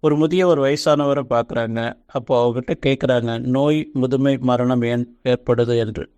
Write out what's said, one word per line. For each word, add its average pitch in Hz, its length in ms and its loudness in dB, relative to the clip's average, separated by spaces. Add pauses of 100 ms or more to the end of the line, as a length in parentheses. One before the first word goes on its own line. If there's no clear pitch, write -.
ஒரு 151 160 2
முதிய, 175 300 2
ஒரு 151 180 4
வயசானவரை 143 640 0
பார்க்குறாங்க. 117 760 -2
அப்போ 123 420 0
அவர்கிட்ட 123 260 -4 (120)
கேட்குறாங்க, 123 520 0
"நோய், 143 540 0
முதுமை, 135 460 0
மரணம் 123 440 0
ஏன் 120 420 -4
ஏற்படுது?" 120 540 0
என்று. 110 400 -6